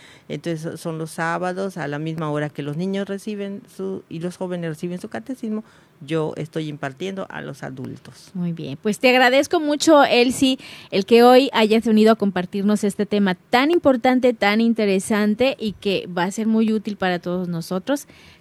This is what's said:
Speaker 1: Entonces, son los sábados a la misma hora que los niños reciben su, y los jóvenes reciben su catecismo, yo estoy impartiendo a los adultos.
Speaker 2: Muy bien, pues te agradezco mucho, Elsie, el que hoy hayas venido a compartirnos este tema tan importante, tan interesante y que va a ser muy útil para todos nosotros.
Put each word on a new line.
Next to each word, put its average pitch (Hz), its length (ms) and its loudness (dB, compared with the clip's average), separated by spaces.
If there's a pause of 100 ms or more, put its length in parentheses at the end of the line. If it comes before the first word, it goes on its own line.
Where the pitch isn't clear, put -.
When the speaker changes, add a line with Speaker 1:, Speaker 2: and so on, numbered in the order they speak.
(280)
Speaker 1:
Entonces, 160 520 -8
son 165 200 -8
los 160 100 -8
sábados 180 680 -6
a 151 100 -8
la 147 100 -6
misma 160 320 -6
hora 147 200 -4
que 151 120 -12
los 147 160 -6
niños 196 320 -4
reciben 202 580 -10
su, 190 420 -10
y 165 100 -10
los 175 180 -8
jóvenes 180 320 -6
reciben 175 300 -8
su 214 100 -14
catecismo, 220 540 -8 (420)
yo 156 320 -4
estoy 156 320 -8
impartiendo 151 600 -8
a 151 120 -12
los 143 220 -14
adultos. 131 720 -14
Speaker 2:
Muy 175 200 -4
bien, 156 280 -10
pues 214 180 -2
te 262 100 4
agradezco 254 500 4
mucho, 294 440 4
Elsie, 254 540 2 (340)
el 196 140 0
que 233 180 8
hoy 254 300 8
hayas 220 320 2
venido 220 260 6
a 220 40 4
compartirnos 202 680 -2
este 202 220 -2
tema 202 300 0
tan 262 360 2
importante, 254 600 2
tan 208 280 2
interesante 214 1000 0
y 214 140 -4
que 190 340 -4
va 180 160 -2
a 190 80 -2
ser 220 160 -4
muy 220 260 2
útil 208 240 -4
para 180 220 -2
todos 180 280 -6
nosotros. 180 600 -6 (340)